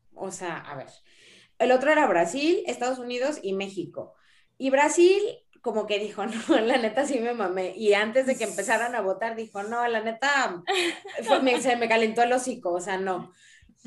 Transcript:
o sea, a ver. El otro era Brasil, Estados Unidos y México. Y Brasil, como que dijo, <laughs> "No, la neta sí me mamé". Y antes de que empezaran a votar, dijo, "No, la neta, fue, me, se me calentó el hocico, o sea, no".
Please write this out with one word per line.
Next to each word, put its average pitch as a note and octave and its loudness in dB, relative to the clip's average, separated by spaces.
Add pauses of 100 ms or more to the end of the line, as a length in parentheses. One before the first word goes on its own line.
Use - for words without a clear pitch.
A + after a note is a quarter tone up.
(160)
o F#3+ -10
sea, F3 -8
a C#3+ -14
ver. B2+ -12 (720)
El B3 4
otro C4 4
era D4+ 4
Brasil, C#4 2
Estados B3+ -4
Unidos B3 -4
y F#3+ -4
México. - -8 (420)
Y C4 -4
Brasil, E4+ 6 (400)
como G#3+ -2
que G#3 -2
dijo, G#3 -6
<laughs> A3+ -4
"No, C#4+ 6
la A#3+ 4
neta A#3 0
sí D4 0
me A#3 -2
mamé". F#3 -4
Y G#3 4
antes A3 2
de A#3+ 0
que A3+ -4
empezaran A3 -2
a A3 -2
votar, G3+ -2
dijo, A3 -8
"No, A#3+ -2
la A3+ 0
neta, A3+ 0 (640)
fue, - 4
me, B3 2
se A#3+ 2
me A#3 0
calentó A3+ 2
el A#3+ 4
hocico, B3+ -2
o F3 -2
sea, F#3 -4
no". F#3+ -4 (540)